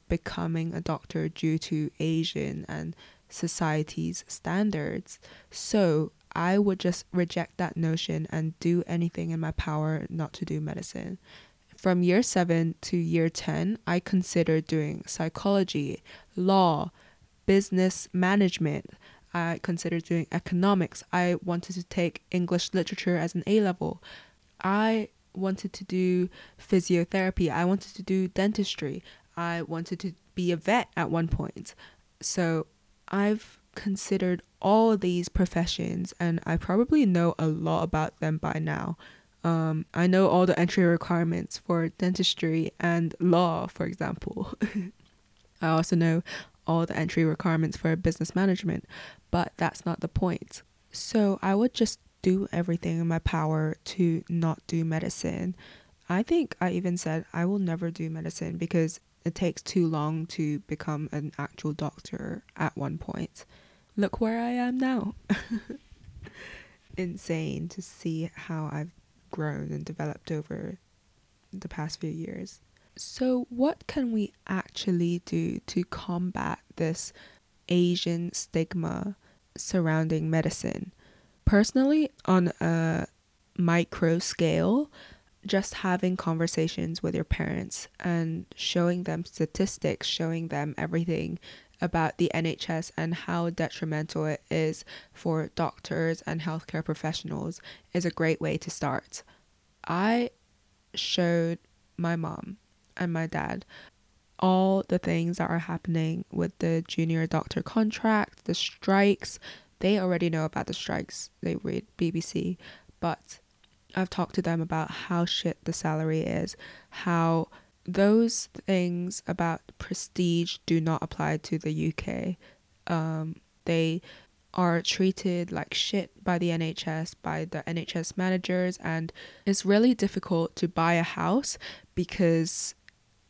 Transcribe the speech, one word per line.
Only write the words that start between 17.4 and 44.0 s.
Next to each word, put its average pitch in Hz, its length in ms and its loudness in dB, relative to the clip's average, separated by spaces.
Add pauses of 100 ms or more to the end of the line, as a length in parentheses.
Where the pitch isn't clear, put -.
business 185 640 4
management. 180 800 2 (420)
I 170 300 -2
considered 170 420 -2
doing 170 260 -2
economics. 180 800 2
I 180 320 2
wanted 175 320 -4
to 180 100 -6
take - 460 -4
English 180 440 0
literature 185 420 0
as 165 180 -2
an 175 120 -2
A 214 140 4
level. 180 420 -2 (600)
I 214 460 2 (260)
wanted 190 380 -2
to - 120 -12
do 180 440 2 (300)
physiotherapy. 185 920 2
I 165 140 0
wanted 190 320 0
to 190 60 -10
do 190 260 0
dentistry. 190 760 -2 (340)
I 170 260 -2
wanted 165 380 -6
to 180 120 -4 (220)
be 175 180 2
a 170 40 2
vet 208 400 2
at 170 140 0
one 165 180 2
point. - 460 -4 (460)
So 165 460 2 (420)
I've 208 500 0 (160)
considered 190 680 0 (200)
all 220 340 6
these 180 320 2
professions, 175 880 0
and 170 280 2
I 165 100 0
probably 240 480 4
know 170 340 4
a 160 80 2
lot 160 360 0
about 160 380 -2
them 156 180 0
by 165 200 -4
now. 160 380 -2 (480)
Um, 160 480 2
I 175 140 2
know 185 220 8
all 180 180 6
the 180 120 4
entry 170 240 4
requirements 170 760 2
for 165 320 0
dentistry 165 880 0
and 170 400 2
law, 175 460 4
for - 200 -6
example. - 680 -6 (520)